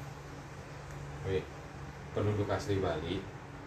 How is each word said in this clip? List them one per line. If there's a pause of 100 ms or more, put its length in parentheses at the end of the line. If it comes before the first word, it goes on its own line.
(1200)
Wih, (680)
penduduk
asli
Bali, (440)